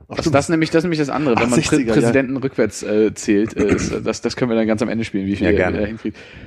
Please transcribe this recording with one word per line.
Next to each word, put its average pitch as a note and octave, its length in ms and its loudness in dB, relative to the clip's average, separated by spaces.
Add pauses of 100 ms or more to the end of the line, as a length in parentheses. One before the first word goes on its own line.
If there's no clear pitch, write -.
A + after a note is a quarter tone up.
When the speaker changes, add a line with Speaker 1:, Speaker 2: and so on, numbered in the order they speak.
Speaker 1:
Ach, - 120 -14
Speaker 2:
Das, - 60 -10
Speaker 1:
stimmt. D3 140 0
Speaker 2:
das C#3+ 120 2
nämlich, D#3+ 220 0
das E3 100 2
ist D#3+ 60 -2
nämlich E3 140 -2
das C#3 100 -2
andere, B2+ 260 0
Speaker 1:
Ach, A2 60 2
Speaker 2:
wenn A#2+ 80 0
man B2 100 4
Prä-, D#3 80 0
Speaker 1:
sechziger, B2+ 280 2
ja. G#2+ 40 6
Speaker 2:
Präsidenten B2+ 380 2
rückwärts, A#2+ 460 -2
äh, G#2+ 300 2
zählt, G#2+ 440 0
äh, G#2 180 2
ist, G#2+ 160 -2
äh, A2 100 -4
das, A2+ 200 -4
das - 160 -4
können B2 140 0
wir A2+ 40 0
dann A2+ 120 2
ganz A2 140 0
am A2+ 60 -2
Ende A2 160 -2
spielen, F#2+ 220 -4
wie G2 100 -2
viel - 120 0
Speaker 3:
Ja, G#2 40 4
Speaker 2:
er G2+ 60 2
Speaker 3:
gerne. F#2 220 0
Speaker 2:
wieder G#2 80 -2
hinkriegt. A2+ 300 -8 (300)